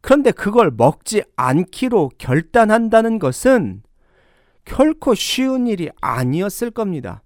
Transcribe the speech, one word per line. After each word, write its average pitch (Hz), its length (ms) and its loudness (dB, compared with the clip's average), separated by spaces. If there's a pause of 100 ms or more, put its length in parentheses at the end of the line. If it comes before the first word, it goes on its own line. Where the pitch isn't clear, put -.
그런데 269 300 4
그걸 202 400 2
먹지 135 500 0 (140)
않기로 170 800 0
결단한다는 220 1000 2
것은 139 600 0 (800)
결코 302 500 0
쉬운 254 540 -4
일이 175 200 -4 (120)
아니었을 156 720 -4
겁니다. 151 540 -8